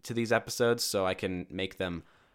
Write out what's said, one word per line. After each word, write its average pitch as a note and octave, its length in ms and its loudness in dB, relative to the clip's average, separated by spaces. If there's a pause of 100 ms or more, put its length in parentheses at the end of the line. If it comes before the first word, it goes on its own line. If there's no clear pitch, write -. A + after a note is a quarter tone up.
to - 100 -10
these A2+ 180 0
episodes A#2 540 2
so F#2+ 220 0
I F#2 80 2
can F#2 340 -4
make F#2+ 300 -6
them F2 240 -4 (320)